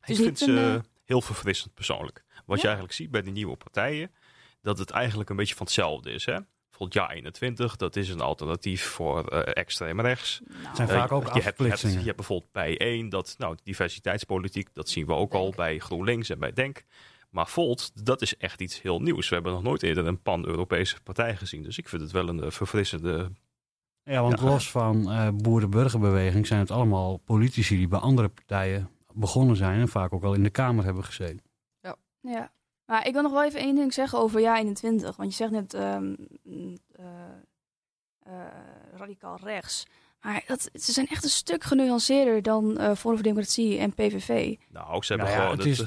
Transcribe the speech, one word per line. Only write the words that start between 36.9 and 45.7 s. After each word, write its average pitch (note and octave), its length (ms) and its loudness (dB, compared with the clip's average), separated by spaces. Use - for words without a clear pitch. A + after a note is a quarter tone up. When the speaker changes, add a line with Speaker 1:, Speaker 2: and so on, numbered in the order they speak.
Speaker 1:
eh, F3+ 120 -20
eh, F#3 120 -20
radicaal F#3+ 460 -14
rechts. G3 440 -8
Maar G#3 260 -4
dat, - 280 -4
ze - 180 -2
zijn C4 160 2
echt - 160 -6
een C#4+ 60 0
stuk - 340 -2
genuanceerder B3+ 800 4
dan, G#3+ 360 2
eh, G#3 60 -2
Forum - 20 -4
voor A3+ 260 0
Democratie G#3 560 2
en G3+ 140 0
P - 80 -10
V G#3 240 0
V. A#3 300 0
Speaker 2:
Nou, E2 360 -6
ze - 80 0
hebben G2+ 40 0
Speaker 3:
Nou F#2+ 120 0
ja, G2+ 60 2
Speaker 2:
gewoon F#2+ 160 2
Speaker 3:
het - 80 0
Speaker 2:
het, - 80 2
Speaker 3:
is, C#3 120 4